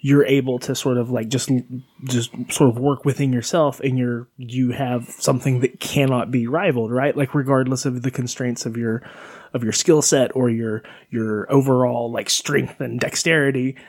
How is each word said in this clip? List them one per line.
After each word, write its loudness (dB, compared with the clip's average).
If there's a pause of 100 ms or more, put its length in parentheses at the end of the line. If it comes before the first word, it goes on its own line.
you're 6
able 2
to -6
sort 0
of, -2
like, -2
just, -2 (540)
just -2 (180)
sort 4
of -6
work -2
within 0
yourself, 0
and -2
you're, -4 (100)
you -2
have -4 (140)
something 0
that -2
cannot 0
be 0
rivaled, 0
right? 0
Like, -2
regardless 2
of -2
the -2
constraints -4
of -6
your, -2 (500)
of -4
your -2
skill 4
set 2
or 2
your, -2 (300)
your -2
overall, 2
like, -6
strength -2
and -6
dexterity, 0 (140)